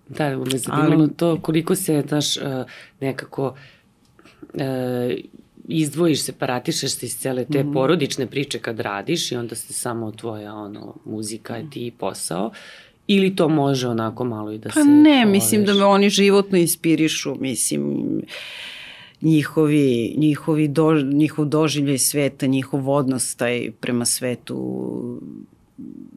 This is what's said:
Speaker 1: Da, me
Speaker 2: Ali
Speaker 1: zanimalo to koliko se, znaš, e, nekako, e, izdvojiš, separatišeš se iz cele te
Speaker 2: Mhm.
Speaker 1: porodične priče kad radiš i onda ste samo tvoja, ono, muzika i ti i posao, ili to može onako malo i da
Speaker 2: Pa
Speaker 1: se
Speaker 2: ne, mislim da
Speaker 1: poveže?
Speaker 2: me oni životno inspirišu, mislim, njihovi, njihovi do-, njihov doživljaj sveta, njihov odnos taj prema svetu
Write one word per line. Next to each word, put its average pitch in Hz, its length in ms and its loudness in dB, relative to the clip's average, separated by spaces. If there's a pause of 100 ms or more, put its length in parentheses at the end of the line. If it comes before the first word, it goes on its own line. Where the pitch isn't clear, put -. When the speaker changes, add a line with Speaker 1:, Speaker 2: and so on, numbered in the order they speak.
Speaker 1:
Da, 147 180 -2
me 135 80 -2
Speaker 2:
Ali 131 220 -2
Speaker 1:
zanimalo 151 520 2
to 165 300 0
koliko 165 360 0
se, 156 280 0
znaš, 147 340 -2
e, 131 260 -6 (360)
nekako, 131 560 -6 (960)
e, 127 640 -4 (500)
izdvojiš, 160 540 0
separatišeš 131 680 -4
se - 140 -8
iz 117 100 -8
cele 127 300 -4
te 143 140 0
Speaker 2:
Mhm. 143 140 -2
Speaker 1:
porodične 135 540 0
priče 135 320 -6
kad 117 200 -8
radiš 113 520 -4
i 131 40 -4
onda 117 200 -6
ste - 180 -12
samo 117 380 -6
tvoja, 107 440 -10
ono, 107 400 -14 (100)
muzika 110 540 -10
i 127 100 -12
ti 123 180 -10
i 120 40 -10
posao, - 600 -6 (580)
ili 190 260 4
to 175 140 2
može 139 380 0
onako 113 380 -4
malo 107 260 -6
i 107 60 -10
da 110 120 -12
Speaker 2:
Pa - 40 -8
Speaker 1:
se 302 100 4
Speaker 2:
ne, 294 420 8
mislim 202 360 4
da 196 40 4
Speaker 1:
poveže? 202 140 4
Speaker 2:
me 202 60 6
oni 196 240 6
životno 196 480 4
inspirišu, 156 800 2
mislim, 120 680 -2 (1160)
njihovi, 147 960 2
njihovi 151 500 2
do-, 156 400 4
njihov 151 400 0
doživljaj 143 520 0
sveta, 139 480 0
njihov 135 420 -2
odnos 135 460 0
taj 120 380 -2
prema 120 320 -2
svetu 123 1160 -6 (960)